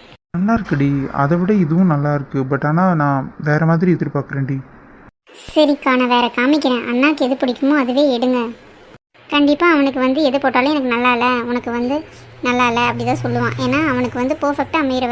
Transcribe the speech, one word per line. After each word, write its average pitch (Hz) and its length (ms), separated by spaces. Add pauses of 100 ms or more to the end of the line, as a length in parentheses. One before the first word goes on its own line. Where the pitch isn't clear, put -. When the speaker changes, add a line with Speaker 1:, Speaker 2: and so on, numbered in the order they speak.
(360)
Speaker 1:
நல்லா 202 220
இருக்குடி, 147 300 (340)
அதை 143 200
விட 185 120 (100)
இதுவும் 165 300
நல்லா 147 240
இருக்கு, 139 220 (120)
but 139 180
ஆனா 170 160 (160)
நான் 139 280 (200)
வேற 151 200
மாதிரி 170 280
எதிர்பார்க்குறேன்டி. 139 600 (960)
Speaker 2:
சரிக்கா, 294 380 (100)
நான் 247 140
வேற 240 100 (140)
காமிக்கிறேன். 262 440 (100)
அண்ணாக்கு 285 340
எது 262 160
பிடிக்குமோ 269 400
அதுவே 254 200 (120)
எடுங்க. 247 260 (960)
கண்டிப்பா 294 400
அவனுக்கு 277 300
வந்து 262 140 (120)
எது 269 120
போட்டாலும் 262 320
எனக்கு 254 200
நல்லா 247 220
இல்ல, 247 120 (220)
உனக்கு 240 260
வந்து 247 200 (520)
நல்லா 247 220
இல்ல 240 180
அப்படிதான் 240 340
சொல்லுவான். 240 320 (120)
ஏன்னா 269 120 (140)
அவனுக்கு 247 300
வந்து 302 200
பர்ஃபெக்ட்டா 285 420
அமையிற 254 260